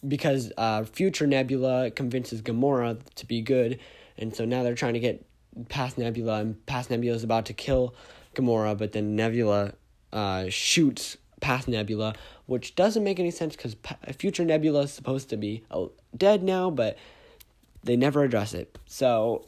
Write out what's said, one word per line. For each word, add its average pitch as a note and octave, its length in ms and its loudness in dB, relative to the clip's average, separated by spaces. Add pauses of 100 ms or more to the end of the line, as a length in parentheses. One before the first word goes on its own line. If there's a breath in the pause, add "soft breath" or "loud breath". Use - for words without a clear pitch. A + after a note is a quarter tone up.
because, C3+ 500 0
uh, A2 280 0
future F3 420 0
Nebula C3 640 2
convinces A#2+ 500 -4
Gamora A#2+ 580 2 (180)
to - 100 -14
be A#2 160 -4
good, B2+ 380 2 (360 loud breath)
and A2 180 -6
so A#2 100 -4
now B2 180 0
they're A#2+ 120 0
trying A#2+ 200 -2
to A#2 60 -2
get A#2 260 -2 (420)
past B2+ 300 -4
Nebula, A2+ 420 -2
and G#2+ 260 -6
past B2 220 -6
Nebula's A#2 360 0
about A2+ 220 0
to - 60 -10
kill B2+ 420 0 (400 loud breath)
Gamora, A2 440 2
but G#2 140 -4
then G#2 220 -2
Nebula, A2 600 2 (380)
uh, F#2+ 360 -2
shoots - 720 0 (220)
past C3 280 -2
Nebula, G#2+ 460 -2 (320 loud breath)
which - 280 -6
doesn't G#3+ 300 2
make G3 160 -2
any F3 100 0
sense E3 260 -6
'cause A2+ 180 -8
pa-, - 240 -14 (180)
future C#3+ 280 -2
Nebula D#3 360 4
is C#3+ 120 0
supposed C3+ 380 -4
to A2+ 60 -4
be, G#2 340 -6
uh, F2 160 -4 (300)
dead G3 260 6
now, F#3 280 0
but C#3+ 260 0 (880 loud breath)
they A#2+ 120 2
never C#3 280 4
address G#2+ 300 0
it. - 220 -10 (100)
So, A#2 600 2